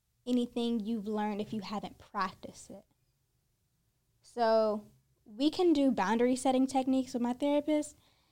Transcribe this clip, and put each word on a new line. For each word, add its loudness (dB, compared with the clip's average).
anything -2
you've -6
learned -2
if -8
you -6
haven't -10
practiced -10
it. -20
So 0
we 0
can 4
do 4
boundary 2
setting 2
techniques 0
with -2
my 0
therapist. 0